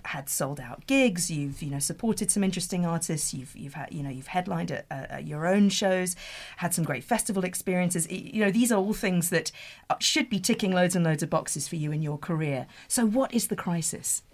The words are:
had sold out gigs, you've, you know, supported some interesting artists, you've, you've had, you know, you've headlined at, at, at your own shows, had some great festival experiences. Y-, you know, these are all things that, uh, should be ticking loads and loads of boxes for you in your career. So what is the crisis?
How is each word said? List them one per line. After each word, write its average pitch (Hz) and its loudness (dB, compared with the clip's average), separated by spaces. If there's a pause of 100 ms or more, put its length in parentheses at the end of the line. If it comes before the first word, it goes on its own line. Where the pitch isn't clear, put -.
had 139 -8
sold 143 -2
out - -12
gigs, 247 4
you've, 143 -4
you 147 -4
know, 143 -2
supported 202 0
some 202 2
interesting 185 0
artists, 165 -2
you've, 131 -10
you've 139 -12
had, - -10
you 151 -8
know, 143 -6
you've 131 -10
headlined 180 -4
at, - -6
at, 135 -10
at 139 -10
your 151 -4
own 196 6
shows, 185 2 (440)
had 175 -2
some 170 2
great 139 -2
festival 214 0
experiences. 180 0
Y-, 180 -8
you 214 2
know, 196 6
these 233 4
are 220 4
all 196 2
things 180 0
that, 160 0 (380)
uh, - 0
should - 2
be 202 0
ticking 202 2
loads 180 4
and 175 4
loads 160 2
of 160 -2
boxes - -2
for 170 -6
you 151 -2
in 151 -2
your 151 -2
career. 151 -2 (200)
So 233 2
what 247 2
is 220 2
the 196 -2
crisis? - -2 (120)